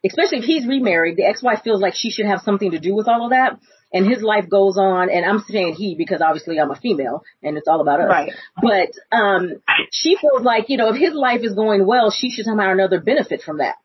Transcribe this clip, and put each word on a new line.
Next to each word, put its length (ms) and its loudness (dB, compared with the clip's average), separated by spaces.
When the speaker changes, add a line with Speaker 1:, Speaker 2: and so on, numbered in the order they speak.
Speaker 1:
especially 340 0
if 60 -8
he's 220 0
remarried, 500 0
the 80 0
ex-wife 380 0
feels 180 0
like 140 0
she 160 -6
should 160 -4
have 140 -2
something 300 -2
to 80 -4
do 140 -2
with 140 -2
all 180 0
of 60 -2
that, 260 2
and 120 2
his 180 2
life 260 0
goes 280 4
on, 320 2
and 160 0
I'm 140 0
saying 360 -2
he 200 -6
because 260 -2
obviously 380 -2
I'm 120 0
a 40 -8
female, 480 -4
and 140 -6
it's 100 -6
all 140 2
about 180 2
us. 100 0
Speaker 2:
Right. 220 0
Speaker 1:
But, 300 2
um, 500 0
she 240 0
feels 280 2
like, 260 2
you 80 0
know, 120 2
if 60 0
his 180 0
life 300 0
is 100 -4
going 320 2
well, 260 4
she 180 -4
should 160 -8
somehow 240 0
or 20 2
another 300 2
benefit 400 -2
from 160 -10
that. 280 -4